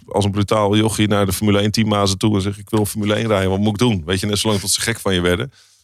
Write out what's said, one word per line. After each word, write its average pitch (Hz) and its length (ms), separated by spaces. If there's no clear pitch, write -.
als 101 180
een 101 60
brutaal 104 460
jochie 107 300
naar 101 180
de 95 80
Formule 101 260
één 104 120
teammazen 101 460
toe 107 180
en 98 60
zeg, 101 160
"Ik 104 120
wil 107 160
Formule 104 300
één 113 120
rijden, 95 220
wat 95 100
moet 104 140
ik 101 40
doen?" 110 280
Weet 95 140
je, 104 60
net 104 140
zolang 107 200
tot 98 120
ze - 100
gek 113 180
van 98 140
je 87 80
werden. 90 300